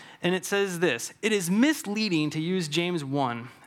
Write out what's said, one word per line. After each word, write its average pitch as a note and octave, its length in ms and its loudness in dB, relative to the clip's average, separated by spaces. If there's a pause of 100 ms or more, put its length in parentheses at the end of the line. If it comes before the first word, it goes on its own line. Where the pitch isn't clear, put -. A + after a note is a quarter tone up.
(220)
And F3 120 2
it F3+ 120 -2
says G3+ 340 0
this, C#3+ 420 0
"It A3 100 0
is F#3+ 180 0
misleading G#3 800 2
to D#3 80 -4
use F3 280 0
James E3+ 360 -2
one B2+ 460 -2 (180)